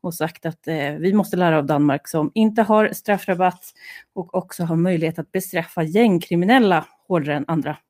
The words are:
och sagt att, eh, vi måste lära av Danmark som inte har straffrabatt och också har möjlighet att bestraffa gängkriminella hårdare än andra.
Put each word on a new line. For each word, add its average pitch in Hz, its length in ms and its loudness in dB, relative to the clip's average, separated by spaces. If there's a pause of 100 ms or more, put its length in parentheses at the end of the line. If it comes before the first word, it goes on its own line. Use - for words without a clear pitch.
och 175 120 -8
sagt - 320 -6
att, 165 220 -8
eh, 147 260 -4
vi 165 200 0
måste 202 240 0
lära 170 200 4
av 143 80 0
Danmark 143 420 2
som 160 260 -2
inte 220 280 2
har 214 320 2
straffrabatt 185 720 -2 (520)
och 175 200 -10
också 180 280 -6
har 165 120 -2
möjlighet 165 440 0
att 156 120 -10
bestraffa 180 520 -6
gängkriminella 185 1000 2 (220)
hårdare 151 280 0
än 143 120 -4
andra. 151 300 -2 (120)